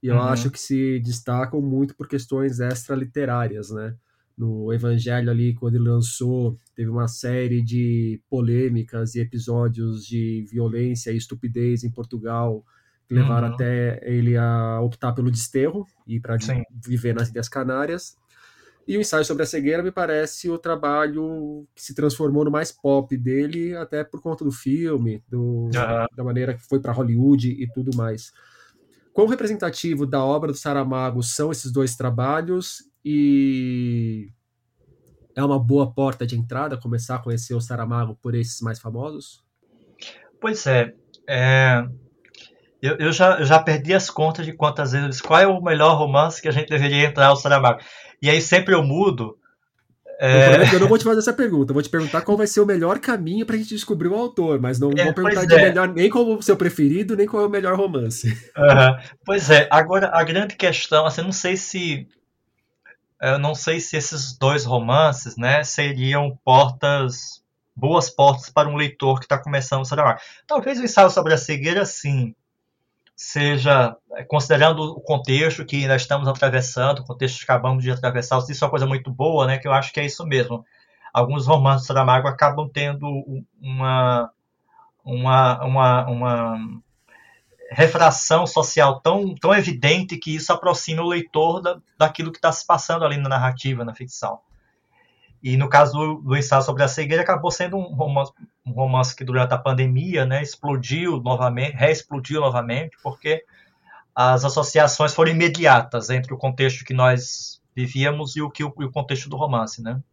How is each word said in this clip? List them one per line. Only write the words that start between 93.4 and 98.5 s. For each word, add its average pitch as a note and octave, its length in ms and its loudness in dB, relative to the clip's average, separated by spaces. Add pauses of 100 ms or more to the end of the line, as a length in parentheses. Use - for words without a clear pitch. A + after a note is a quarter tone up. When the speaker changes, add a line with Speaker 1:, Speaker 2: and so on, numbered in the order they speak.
Speaker 2:
na A2+ 100 -10
ficção. A2+ 460 -10 (1000)
E B2+ 140 -2
no C3+ 140 2
caso C#3+ 240 6
do, D3+ 280 -2
do C3+ 160 0
Ensaio C#3 260 2
sobre C3+ 200 0
a C#3 40 2
Cegueira, D#3 360 -2
acabou F3 260 0
sendo F3+ 280 -4
um F3 180 -8
romance, C#3 360 -2 (340)